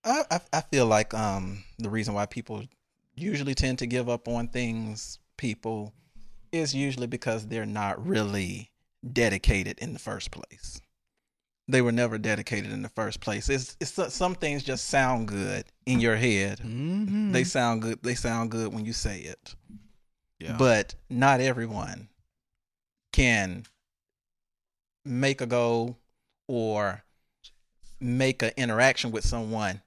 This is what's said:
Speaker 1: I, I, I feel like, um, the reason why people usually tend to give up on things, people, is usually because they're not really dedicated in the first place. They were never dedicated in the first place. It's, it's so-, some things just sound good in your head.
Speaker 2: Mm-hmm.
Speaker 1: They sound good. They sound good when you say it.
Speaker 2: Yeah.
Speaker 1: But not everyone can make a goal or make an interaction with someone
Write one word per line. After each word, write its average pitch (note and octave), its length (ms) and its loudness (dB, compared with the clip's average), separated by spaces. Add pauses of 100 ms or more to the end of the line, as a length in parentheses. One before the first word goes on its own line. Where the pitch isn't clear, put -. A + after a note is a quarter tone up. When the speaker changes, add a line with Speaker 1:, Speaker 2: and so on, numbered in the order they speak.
Speaker 1:
I, C#4 260 2
I, E3+ 120 2 (160)
I D#3+ 40 2
feel C3+ 240 4
like, G#2+ 300 4
um, G2 480 -2 (160)
the G#2+ 100 -4
reason G#2+ 240 -2
why G#2 140 0
people A2 360 -8 (520)
usually C#3+ 400 -2
tend C3 240 0
to B2 80 -4
give B2 200 0
up A#2+ 200 -2
on A#2 220 -2
things, A2+ 680 -6 (200)
people, A2 560 -6 (580)
is D3+ 240 -2
usually C3 320 -2
because A2+ 400 -4
they're A2+ 180 -4
not G#2 400 -4
really G2+ 640 -2 (440)
dedicated G2 640 2
in E2 140 -8
the - 60 -10
first - 300 -8
place. - 500 -16 (880)
They C3 140 4
were A#2+ 100 4
never A2+ 280 2
dedicated G#2+ 520 -2
in G#2 120 -6
the G2+ 60 -8
first A2 300 -4
place. G#2 300 -4
It's, C3 300 -2
it's D#3 140 -6
so-, - 160 -2
some F3+ 260 0
things D3 280 -4
just C3 260 -4
sound B2+ 380 2
good G2 380 -4 (220)
in B2+ 120 4
your A#2 160 6
head. G#2 440 2
Speaker 2:
Mm-hmm. F#3+ 720 -2
Speaker 1:
They F3+ 120 4
sound A#2 380 2
good. A2+ 220 -4
They B2 120 -2
sound A#2 360 -2
good A2+ 200 -2
when G#2+ 140 -6
you A2+ 80 -6
say G#2 280 -4
it. - 340 -14 (840)
Speaker 2:
Yeah. - 160 -6
Speaker 1:
But A#2 380 4 (160)
not C3 320 6
everyone A#2+ 680 -2 (1000)
can G#2+ 540 4 (1400)
make C3+ 360 0
a C3 40 0
goal A#2 520 2 (500)
or G#2+ 560 2 (960)
make C3 440 2
an A2+ 140 0
interaction B2 540 4
with A2 140 -2
someone A2 600 0